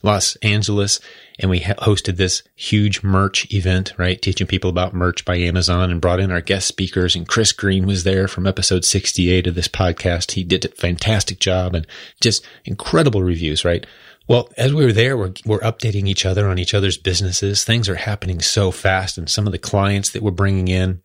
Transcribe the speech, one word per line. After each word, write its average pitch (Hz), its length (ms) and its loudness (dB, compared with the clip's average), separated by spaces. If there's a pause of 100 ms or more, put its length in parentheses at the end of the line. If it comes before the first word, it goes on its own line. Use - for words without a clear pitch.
Los 104 320 2
Angeles, 104 640 0 (380)
and 95 120 0
we 90 100 2
ha-, 101 140 -2
hosted 98 420 0
this 92 280 0 (100)
huge 104 480 0
merch 98 500 0
event, 92 440 0
right? 90 260 -2
Teaching 95 240 -2
people 95 240 0
about 90 240 -2
merch 90 300 -2
by 90 120 0
Amazon, 90 540 0
and 85 100 -2
brought 90 200 2
in 95 100 0
our 87 100 -2
guest 98 280 -2
speakers, 90 480 -2
and 85 100 -6
Chris 110 240 2
Green 95 360 0
was 95 180 0
there 95 240 2
from 90 180 -2
episode 95 380 0
sixty-eight 90 640 2
of 85 80 -2
this 85 120 -2
podcast. 87 640 -2
He 92 120 -4
did 90 200 0
a - 40 -4
fantastic 95 720 -2
job 92 340 0
and 82 140 -4 (320)
just - 240 0 (200)
incredible 139 580 2
reviews, 82 420 0
right? 85 200 0 (440)
Well, 123 280 4
as 131 160 2
we 151 120 4
were 117 80 4
there, 123 260 2
we're, 95 160 -4 (100)
we're 107 160 0
updating 104 460 -2
each 98 180 0
other 98 240 2
on 90 120 0
each - 140 -2
other's 95 220 2
businesses. 95 680 -2
Things 113 240 0
are 92 80 -2
happening 92 440 -6
so 98 300 0
fast, 95 480 -2
and 82 100 -8
some 101 180 0
of 98 60 -2
the 90 60 -6
clients 98 520 0
that 101 120 -6
we're 104 80 0
bringing 95 380 2
in. 92 360 0